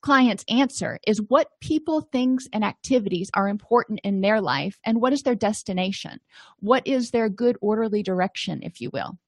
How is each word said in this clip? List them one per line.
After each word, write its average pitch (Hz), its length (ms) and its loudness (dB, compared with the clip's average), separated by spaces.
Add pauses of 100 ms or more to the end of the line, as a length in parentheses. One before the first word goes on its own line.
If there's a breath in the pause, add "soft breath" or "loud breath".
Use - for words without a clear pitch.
clients 262 480 4
answer 254 480 0 (120)
is 214 180 2
what 277 220 2 (120)
people, 311 420 -2 (100)
things, 254 400 0
and 214 100 -2
activities 196 720 0
are 196 140 2
important 214 560 0
in 196 160 0
their 208 200 2
life, 143 460 -2
and 226 140 2
what 254 120 2
is 285 120 -2
their 247 100 2
destination? 196 880 -4 (400 loud breath)
What 240 260 2
is 254 240 0
their 226 180 0
good 240 320 0
orderly 208 440 0
direction, 185 580 -2
if - 180 -12
you 117 120 -8
will? 90 360 -6